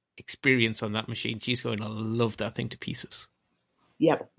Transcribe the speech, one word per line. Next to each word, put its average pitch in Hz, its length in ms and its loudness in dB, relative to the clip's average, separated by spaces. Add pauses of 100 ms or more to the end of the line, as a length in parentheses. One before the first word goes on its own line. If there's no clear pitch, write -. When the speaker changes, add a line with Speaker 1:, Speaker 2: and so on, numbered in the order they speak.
(160)
Speaker 1:
experience 117 680 2
on 107 80 -2
that 110 160 -2
machine. 113 320 -4
She's 123 200 0
going 113 180 -2
to 107 100 -6
love 110 480 0
that 107 180 -4
thing 120 140 -4
to - 100 -10
pieces. - 480 -8 (720)
Speaker 2:
Yep. 156 400 4